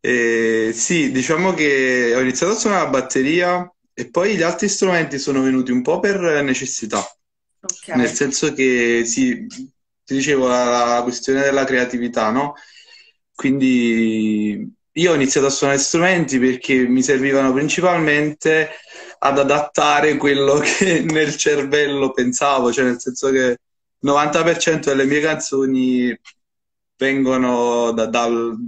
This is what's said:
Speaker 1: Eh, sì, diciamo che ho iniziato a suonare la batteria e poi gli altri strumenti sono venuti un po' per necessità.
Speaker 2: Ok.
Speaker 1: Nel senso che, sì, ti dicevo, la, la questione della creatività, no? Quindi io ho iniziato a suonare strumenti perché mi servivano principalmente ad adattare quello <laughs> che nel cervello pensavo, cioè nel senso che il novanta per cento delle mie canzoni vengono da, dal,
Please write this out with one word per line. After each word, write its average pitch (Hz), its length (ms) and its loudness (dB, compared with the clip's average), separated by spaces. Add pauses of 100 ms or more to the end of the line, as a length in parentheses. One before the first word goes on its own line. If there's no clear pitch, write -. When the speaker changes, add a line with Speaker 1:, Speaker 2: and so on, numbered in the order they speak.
Speaker 1:
Eh, 113 680 0
sì, 139 380 -2
diciamo 160 420 0
che 131 640 0
ho 131 60 0
iniziato 131 320 0
a - 20 0
suonare 202 300 0
la 135 40 -6
batteria 165 840 -2 (200)
e - 160 -12
poi 196 260 0
gli 165 60 -2
altri 170 260 -2
strumenti 165 520 -2
sono 135 240 -2
venuti 131 280 0
un 123 120 0
po' 170 160 0
per 196 200 0 (240)
necessità. 120 600 -4 (600)
Speaker 2:
Ok. - 280 -10
Speaker 1:
Nel 123 180 0
senso 143 440 -2
che, 120 520 2
sì, 117 420 -2
ti - 680 -14
dicevo, 135 320 0
la, 120 480 2
la 120 80 0
questione 135 380 -2
della 135 240 2
creatività, 120 680 -2
no? 143 240 -2 (800)
Quindi 113 1400 0 (200)
io 170 180 2
ho 156 40 4
iniziato 139 320 2
a - 20 2
suonare 139 300 0
strumenti 165 600 0
perché 127 480 2
mi 127 160 2
servivano 135 500 2
principalmente 151 1160 0 (500)
ad 139 200 2
adattare 147 760 2
quello 139 420 2
<laughs> - 0 -
che 170 420 0
nel 156 360 0
cervello 143 720 0
pensavo, 127 600 0
cioè 127 140 0
nel 123 140 -2
senso 135 320 -4
che 131 80 2
il 123 180 0 (420)
novanta 151 440 0
per 165 140 2
cento 156 320 0
delle 135 160 2
mie 147 160 0
canzoni 131 960 0 (800)
vengono 123 960 0
da, 113 140 0
dal, 117 500 -2 (120)